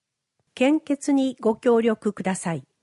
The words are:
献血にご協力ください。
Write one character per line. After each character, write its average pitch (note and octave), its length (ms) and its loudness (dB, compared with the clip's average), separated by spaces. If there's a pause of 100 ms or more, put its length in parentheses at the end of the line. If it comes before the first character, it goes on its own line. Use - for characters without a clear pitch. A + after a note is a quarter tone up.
(540)
献 C#4+ 260 2
血 - 340 -2
に C4+ 260 0
ご A3 160 0
協 A#3 240 2
力 A3 320 0
く - 100 -12
だ F#3+ 120 -2
さ F3+ 180 -6
い。 C3+ 140 -8 (160)